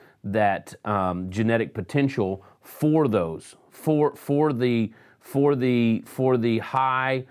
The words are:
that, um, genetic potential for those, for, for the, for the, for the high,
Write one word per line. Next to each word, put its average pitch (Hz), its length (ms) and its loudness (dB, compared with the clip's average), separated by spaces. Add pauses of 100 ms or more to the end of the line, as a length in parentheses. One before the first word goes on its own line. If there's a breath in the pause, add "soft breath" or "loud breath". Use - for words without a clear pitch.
(240 soft breath)
that, 101 500 0 (120)
um, 92 440 -2
genetic 113 440 0
potential 107 680 -2 (200 soft breath)
for 156 480 0
those, 85 480 -2 (120)
for, 151 460 0
for 147 380 0
the, 117 400 0 (260 soft breath)
for 143 380 0
the, 120 480 2
for 127 320 0
the 113 220 0
high, 131 720 -2